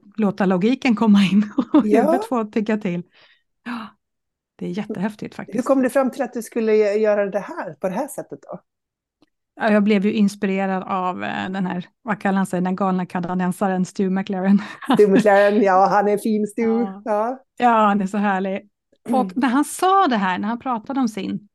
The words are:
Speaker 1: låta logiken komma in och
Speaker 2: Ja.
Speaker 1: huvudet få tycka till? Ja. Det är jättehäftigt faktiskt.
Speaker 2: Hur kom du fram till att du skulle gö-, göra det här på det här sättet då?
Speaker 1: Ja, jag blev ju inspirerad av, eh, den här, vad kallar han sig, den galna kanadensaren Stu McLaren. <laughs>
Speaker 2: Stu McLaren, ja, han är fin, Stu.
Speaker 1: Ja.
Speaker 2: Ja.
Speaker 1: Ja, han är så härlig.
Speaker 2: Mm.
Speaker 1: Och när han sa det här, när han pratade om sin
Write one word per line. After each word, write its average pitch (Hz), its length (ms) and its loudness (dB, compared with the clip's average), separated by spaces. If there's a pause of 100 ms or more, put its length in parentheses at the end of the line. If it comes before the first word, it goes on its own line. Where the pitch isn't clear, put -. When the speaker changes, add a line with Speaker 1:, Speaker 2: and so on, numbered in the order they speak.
(160)
Speaker 1:
låta 208 300 0
logiken 214 500 0
komma 208 220 6 (140)
in 208 180 2 (220)
och 269 140 4
Speaker 2:
Ja. 214 160 4
Speaker 1:
huvudet 339 260 2
få 226 160 -2
tycka 214 320 -2
till? 180 260 -4 (600)
Ja. 233 220 -12 (680)
Det 180 100 -10
är 175 40 -8
jättehäftigt 208 640 -8
faktiskt. - 240 -8
Speaker 2:
Hur 254 40 -2
kom 269 200 2
du 254 80 0
fram 262 200 0
till - 120 -8
att 247 100 -6
du 240 100 -8
skulle 220 300 -2
gö-, 214 260 4
göra 208 280 2
det 196 140 -6
här 196 340 -10
på - 140 -6
det 180 60 -6
här 214 140 -4
sättet - 340 -14
då? - 180 -16 (960)
Speaker 1:
Ja, 226 180 0
jag 208 120 4
blev 202 220 2
ju 214 60 2
inspirerad 196 680 0
av, 190 420 -4
eh, 202 260 -6
den 190 160 -4
här, 180 200 -6 (160)
vad 214 180 -4
kallar 196 160 0
han 190 100 0
sig, 180 140 -4
den 185 160 -2
galna 185 300 -2
kanadensaren 185 800 -2
Stu 190 260 -2
McLaren. 190 480 0 (180)
<laughs> - 180 -2
Speaker 2:
Stu 208 140 6
McLaren, 202 540 4
ja, 190 280 4
han 202 180 2
är 208 100 2
fin, 214 280 -2
Stu. 220 160 -6
Speaker 1:
Ja. 226 420 -2
Speaker 2:
Ja. 226 380 -4 (140)
Speaker 1:
Ja, 240 120 2 (180)
han 202 140 2
är 190 60 -2
så 208 120 -4
härlig. 196 500 -2 (400)
Speaker 2:
Mm. 254 120 2
Speaker 1:
Och 190 160 -4
när 254 120 0
han 269 160 0
sa 381 440 2
det 247 80 0
här, 190 220 -2
när 208 100 -4
han 233 100 -4
pratade 247 420 -6
om 247 80 0
sin 196 460 -8